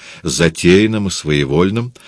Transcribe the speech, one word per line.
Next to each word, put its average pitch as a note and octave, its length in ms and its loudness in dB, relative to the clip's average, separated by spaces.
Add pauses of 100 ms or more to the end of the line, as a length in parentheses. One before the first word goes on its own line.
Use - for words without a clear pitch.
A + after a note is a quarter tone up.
(220)
затеянным F#2 840 2
и - 20 -4
своевольным. E2+ 800 -2 (160)